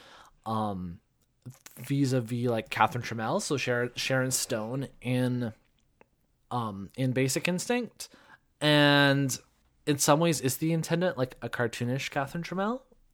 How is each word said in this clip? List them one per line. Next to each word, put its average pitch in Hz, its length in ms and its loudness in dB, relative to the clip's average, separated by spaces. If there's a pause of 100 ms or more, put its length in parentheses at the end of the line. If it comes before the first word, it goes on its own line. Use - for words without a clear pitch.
(460)
um, 101 540 -6 (760)
vis-a-vis, 123 720 0
like, 113 220 -2
Catherine 117 340 2
Trammell, 117 380 -4
so 143 160 -2
Sharon, 123 380 0
Sharon 131 340 0
Stone 127 580 -4 (140)
in, 123 500 0 (1000)
um, 104 460 -6
in 131 160 0
Basic 131 340 0
Instinct, 214 600 -4 (540)
and 143 760 6 (480)
in 147 120 0
some 151 220 4
ways, 165 200 2
is 135 180 0
the 160 140 0
Intendant, 170 460 0
like, 127 240 -2
a 120 80 -6
cartoonish 123 600 -2
Catherine 156 340 -4
Trammell? 208 380 -4 (320)